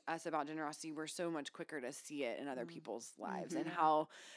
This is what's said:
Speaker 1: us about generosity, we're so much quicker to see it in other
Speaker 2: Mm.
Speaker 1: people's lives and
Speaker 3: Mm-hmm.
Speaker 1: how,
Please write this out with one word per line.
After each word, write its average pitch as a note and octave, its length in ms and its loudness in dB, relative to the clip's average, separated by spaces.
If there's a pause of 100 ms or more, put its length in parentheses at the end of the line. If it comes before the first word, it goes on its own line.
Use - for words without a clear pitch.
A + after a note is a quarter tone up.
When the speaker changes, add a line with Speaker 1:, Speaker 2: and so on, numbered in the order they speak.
Speaker 1:
us E3 200 -2
about D3+ 200 4
generosity, D#3 440 -4
we're D#3 160 -4
so E3+ 240 0
much D3 200 -2
quicker D#3 300 -4
to B2 100 -2
see C#3+ 340 -2
it A2+ 140 0
in C#3+ 80 -2
other B2+ 180 -2
Speaker 2:
Mm. - 40 -10
Speaker 1:
people's A#2 480 -6
lives D#2+ 380 -2
and D#3+ 100 0
Speaker 3:
Mm-hmm. E3 80 -2
Speaker 1:
how, D#3 360 6 (260)